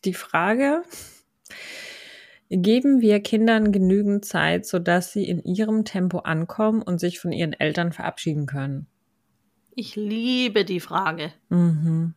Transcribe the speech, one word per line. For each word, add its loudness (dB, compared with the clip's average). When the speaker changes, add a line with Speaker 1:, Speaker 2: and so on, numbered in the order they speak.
Speaker 1:
die 0
Frage, 0
geben 4
wir 6
Kindern 4
genügend 2
Zeit, 0
sodass 0
sie -2
in -2
ihrem 0
Tempo -2
ankommen 0
und -2
sich -4
von -4
ihren -2
Eltern -2
verabschieden -4
können? -6
Speaker 2:
Ich -10
liebe 0
die -4
Frage. -4
Speaker 1:
Mhm. 2